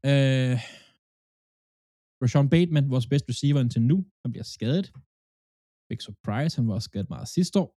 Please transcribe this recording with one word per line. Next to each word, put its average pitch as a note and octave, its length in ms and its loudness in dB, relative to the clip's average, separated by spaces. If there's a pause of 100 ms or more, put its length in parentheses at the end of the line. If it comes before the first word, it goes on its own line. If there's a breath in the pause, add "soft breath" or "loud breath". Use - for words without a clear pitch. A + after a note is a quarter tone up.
Øh, C3 480 4 (1600 loud breath)
Rashawn C#3 280 2
Bateman, D#3+ 400 2
vores B2+ 180 0
bedste C#3 220 -2
receiver C#3+ 320 0
indtil A#2+ 200 0
nu, C#3 160 4 (260)
han A#2+ 80 -8
bliver - 240 -12
skadet. D#3 320 -2 (1000)
Big A2+ 120 -10
surprise, A2+ 580 -4
han A#2 80 2
var G#2+ 60 0
også A2 160 -4
skadet G2 200 -6
meget A#2 180 -10
sidste F#3 320 0
år. E3+ 200 -2